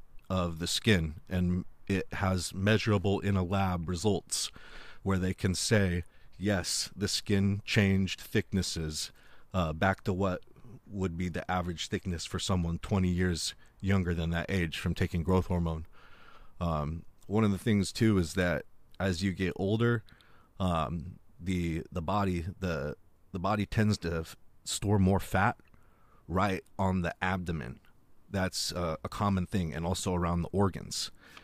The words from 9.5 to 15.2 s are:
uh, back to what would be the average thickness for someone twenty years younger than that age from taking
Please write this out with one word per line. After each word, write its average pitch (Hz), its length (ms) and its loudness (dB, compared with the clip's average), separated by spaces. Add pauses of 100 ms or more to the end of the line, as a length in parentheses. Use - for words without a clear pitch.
uh, 82 200 0
back 92 300 2
to 101 100 0
what 90 300 0 (440)
would 92 300 -4
be 90 120 -2
the 82 200 -6
average 87 380 -2
thickness 90 380 -4
for - 140 -6
someone 85 400 0
twenty 92 300 2
years 90 460 0 (260)
younger 95 320 2
than 82 160 0
that 85 200 0
age 87 280 0
from 85 160 -2
taking 87 300 0